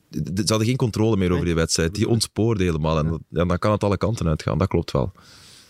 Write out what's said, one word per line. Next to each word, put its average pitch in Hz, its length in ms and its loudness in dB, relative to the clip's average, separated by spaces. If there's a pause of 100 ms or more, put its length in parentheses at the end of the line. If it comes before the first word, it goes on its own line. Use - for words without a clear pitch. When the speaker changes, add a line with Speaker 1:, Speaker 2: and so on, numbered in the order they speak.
Speaker 1:
de, - 120 -8 (140)
ze 104 120 -2
hadden 110 200 0
geen 127 100 0
controle 110 400 0
meer 95 140 0
over 90 60 2
Speaker 2:
Nee. 85 80 0
Speaker 1:
die 85 100 0
wedstrijd. 82 400 0
Die 101 140 0
ontspoorde 110 560 0
helemaal. 80 340 0
En 76 60 0
Speaker 2:
Ja. 80 60 0
Speaker 1:
dat, 78 180 -4
ja, 85 160 0
dan 87 140 0
kan 107 140 2
het 104 120 0
alle 101 140 2
kanten 95 300 -2
uitgaan. 76 300 0
Dat 92 100 2
klopt - 240 -2
wel. 64 200 0 (580)